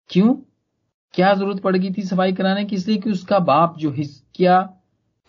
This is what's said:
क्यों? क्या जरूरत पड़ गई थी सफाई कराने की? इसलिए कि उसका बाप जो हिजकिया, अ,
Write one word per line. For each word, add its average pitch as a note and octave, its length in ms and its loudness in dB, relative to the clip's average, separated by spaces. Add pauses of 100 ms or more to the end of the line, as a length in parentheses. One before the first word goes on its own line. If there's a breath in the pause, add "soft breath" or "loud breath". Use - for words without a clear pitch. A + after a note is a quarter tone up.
क्यों? G#3+ 260 2 (800)
क्या F#3+ 220 2
जरूरत G3 280 -4
पड़ F#3+ 140 0
गई F#3+ 220 -2
थी G3+ 40 -6
सफाई F#3 300 0
कराने F#3+ 320 -2
की? G#3 120 -6
इसलिए G#3 220 -2
कि A3 120 -6
उसका G3 280 0
बाप D#3+ 400 2
जो D3+ 120 -2
हिजकिया, F3 680 0
अ, F#3+ 220 -6 (480)